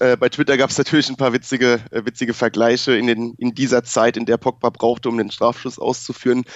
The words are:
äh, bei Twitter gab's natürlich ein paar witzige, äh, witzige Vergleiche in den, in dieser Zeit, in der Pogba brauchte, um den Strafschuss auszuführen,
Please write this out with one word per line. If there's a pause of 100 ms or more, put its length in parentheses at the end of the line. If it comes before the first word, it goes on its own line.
äh,
bei
Twitter
gab's
natürlich
ein
paar
witzige, (120)
äh,
witzige
Vergleiche
in
den,
in
dieser
Zeit,
in
der
Pogba
brauchte,
um
den
Strafschuss
auszuführen, (120)